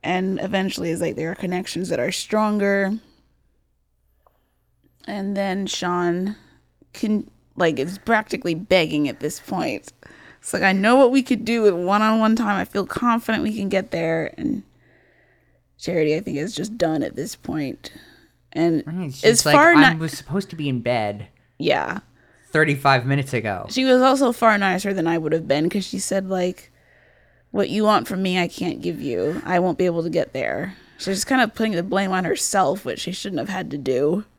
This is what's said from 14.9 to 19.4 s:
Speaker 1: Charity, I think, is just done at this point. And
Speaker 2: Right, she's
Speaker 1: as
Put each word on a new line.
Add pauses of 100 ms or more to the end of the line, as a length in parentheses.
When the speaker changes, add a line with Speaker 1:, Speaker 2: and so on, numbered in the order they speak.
Speaker 1:
Charity,
I
think,
is
just
done
at
this
point. (640)
And
Speaker 2:
Right,
she's
Speaker 1:
as